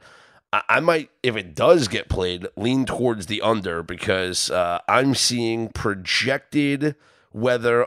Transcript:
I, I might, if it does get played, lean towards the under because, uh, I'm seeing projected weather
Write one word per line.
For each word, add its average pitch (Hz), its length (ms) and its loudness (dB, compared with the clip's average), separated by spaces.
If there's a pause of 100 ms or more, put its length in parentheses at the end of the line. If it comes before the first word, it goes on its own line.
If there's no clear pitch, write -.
(520)
I, 101 180 0
I 120 100 4
might, 160 300 0 (140)
if 120 120 0
it 90 200 -8
does 139 320 4
get 104 220 -6
played, 90 460 -4
lean 127 300 0
towards 117 420 -2
the 104 140 -6
under 95 420 0
because, 90 680 -2
uh, 87 380 0
I'm 131 280 4
seeing 113 540 -2
projected 139 1300 -2 (380)
weather 120 540 2